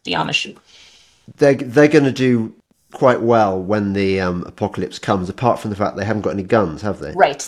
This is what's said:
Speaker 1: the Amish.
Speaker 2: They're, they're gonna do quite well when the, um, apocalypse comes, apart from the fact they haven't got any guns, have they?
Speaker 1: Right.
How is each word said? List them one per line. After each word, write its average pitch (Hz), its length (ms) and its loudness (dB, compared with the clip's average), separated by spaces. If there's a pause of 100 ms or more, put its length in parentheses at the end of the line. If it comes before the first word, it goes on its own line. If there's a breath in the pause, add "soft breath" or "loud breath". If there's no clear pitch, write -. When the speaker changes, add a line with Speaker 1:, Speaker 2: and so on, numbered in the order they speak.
Speaker 1:
the - 100 -8
Amish. 160 440 -4 (800 soft breath)
Speaker 2:
They're, 139 180 4
they're 123 320 4
gonna 147 240 4
do 117 420 0 (380)
quite 127 300 2
well 110 400 2
when 101 320 -2
the, 95 260 0
um, 90 280 -2
apocalypse - 520 -6
comes, 92 300 -2
apart 120 300 0
from 110 100 -8
the 104 60 -4
fact 95 200 -4
they 98 100 -4
haven't 107 180 -2
got 85 100 0
any 98 100 -4
guns, 90 380 0
have 98 180 -6
they? 73 140 -10
Speaker 1:
Right. 170 340 0